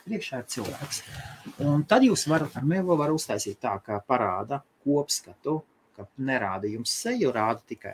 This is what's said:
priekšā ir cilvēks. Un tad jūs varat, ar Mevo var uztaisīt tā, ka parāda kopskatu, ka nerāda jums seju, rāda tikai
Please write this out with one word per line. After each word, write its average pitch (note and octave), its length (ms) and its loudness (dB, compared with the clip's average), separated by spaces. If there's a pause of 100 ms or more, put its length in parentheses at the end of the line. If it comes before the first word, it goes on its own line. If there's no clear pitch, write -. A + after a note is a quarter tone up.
priekšā D#3+ 340 -4
ir - 80 -10
cilvēks. - 520 -6 (600)
Un C#3+ 240 4
tad C4 220 8
jūs - 200 4
varat, D#3 300 2
ar A#2+ 80 -4
Mevo F3+ 320 2
var D3 160 2
uztaisīt G#2 480 -4
tā, A2 180 -2
ka G#2 220 -6
parāda A2 600 0 (180)
kopskatu, C#3+ 800 -2 (400)
ka G2 80 -14 (100)
nerāda G#2+ 540 0
jums A2+ 240 -4
seju, A3+ 400 0
rāda A2+ 320 2
tikai - 280 -10